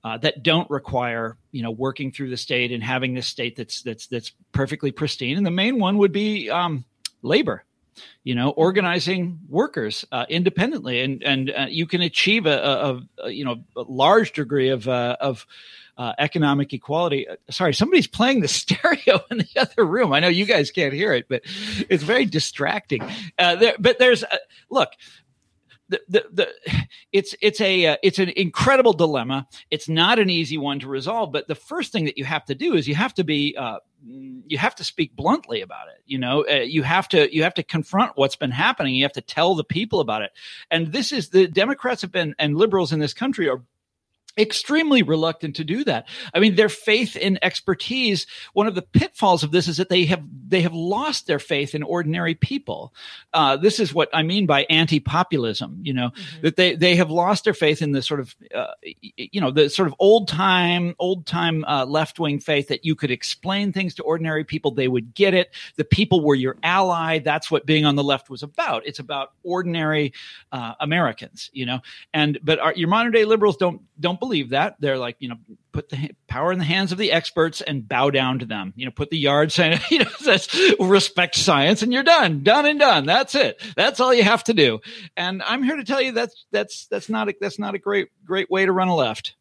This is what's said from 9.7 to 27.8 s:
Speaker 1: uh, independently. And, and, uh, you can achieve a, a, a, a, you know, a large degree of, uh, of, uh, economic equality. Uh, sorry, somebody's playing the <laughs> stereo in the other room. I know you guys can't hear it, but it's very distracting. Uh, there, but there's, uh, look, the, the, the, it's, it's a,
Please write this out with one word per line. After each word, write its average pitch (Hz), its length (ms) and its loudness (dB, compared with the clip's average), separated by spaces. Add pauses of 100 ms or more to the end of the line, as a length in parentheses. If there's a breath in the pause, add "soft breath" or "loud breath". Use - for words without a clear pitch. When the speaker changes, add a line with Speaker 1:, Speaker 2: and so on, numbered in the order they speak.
Speaker 1:
uh, 120 180 -4
independently. 175 760 -2
And, 135 200 -4
and, 135 280 0
uh, 135 180 -4
you 160 180 -2
can 180 140 -2
achieve 180 460 0
a, 156 120 4
a, 135 360 0
a, 127 80 -10 (240)
a, 120 40 -6
you 123 140 -8
know, 120 180 -6 (140)
a 123 60 -8
large 160 500 2
degree 135 380 0
of, 127 180 -2
uh, 123 320 -2
of, 135 260 -6 (520 loud breath)
uh, 120 200 -8
economic 143 540 0
equality. 143 560 -4
Uh, 90 60 -12 (160)
sorry, 165 240 0
somebody's 311 320 4
playing 247 340 2
the 147 80 0
<laughs> - 140 -4
stereo - 580 2 (120)
in 240 60 -4
the - 220 -2
other 240 240 2
room. 180 280 2
I 143 80 4
know 180 80 4
you 180 180 2
guys 170 240 2
can't 139 240 -2
hear 185 180 0
it, 123 160 0
but 123 140 -4 (480 loud breath)
it's 151 140 2
very 240 200 2
distracting. 151 800 -4 (340 loud breath)
Uh, 175 200 4
there, 220 240 4
but 233 180 4
there's, 247 240 4
uh, - 140 -4 (340 soft breath)
look, - 220 2 (960 loud breath)
the, - 200 -4
the, 185 240 2
the, 175 160 0 (640 loud breath)
it's, 196 280 0
it's 208 200 0
a, 185 260 4